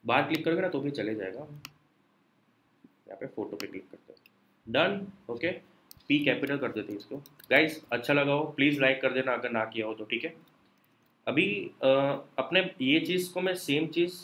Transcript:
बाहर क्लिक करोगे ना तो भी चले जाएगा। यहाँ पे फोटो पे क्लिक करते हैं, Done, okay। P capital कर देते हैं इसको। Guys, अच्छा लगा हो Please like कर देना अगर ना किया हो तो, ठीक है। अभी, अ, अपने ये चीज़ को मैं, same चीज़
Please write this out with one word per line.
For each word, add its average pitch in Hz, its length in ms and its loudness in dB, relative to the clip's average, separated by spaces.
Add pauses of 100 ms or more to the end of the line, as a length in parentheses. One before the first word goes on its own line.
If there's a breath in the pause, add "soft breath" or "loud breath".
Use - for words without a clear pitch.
बाहर 135 220 4
क्लिक 156 180 -2
करोगे 170 160 2
ना 180 80 0
तो 143 120 -2
भी 143 100 -4
चले 110 240 -4
जाएगा। 98 240 -8
यहाँ - 1800 -20
पे - 100 -10
फोटो 104 300 -8
पे 101 100 -10
क्लिक 95 240 -14
करते - 220 -20
हैं, - 60 -20 (480)
Done, 185 400 0 (220)
okay। 139 220 -4 (560)
P 147 180 4
capital 135 320 0
कर 123 140 -2
देते - 200 -6
हैं - 80 -8
इसको। - 180 -12 (340)
Guys, 156 400 4
अच्छा 120 220 0
लगा 143 200 4
हो 147 100 2 (100)
Please 143 280 2
like 131 200 4
कर 131 120 2
देना 127 200 0
अगर 120 180 -4
ना 110 140 0
किया 110 220 -6
हो 110 60 -6
तो, 110 120 -10
ठीक 117 200 -4
है। 165 100 -8 (920)
अभी, 151 200 2 (360)
अ, 135 40 4 (520)
अपने 180 200 2 (220)
ये 139 200 4
चीज़ 180 320 -2
को 180 80 -2
मैं, 185 160 0
same 151 320 0
चीज़ 175 240 0 (100)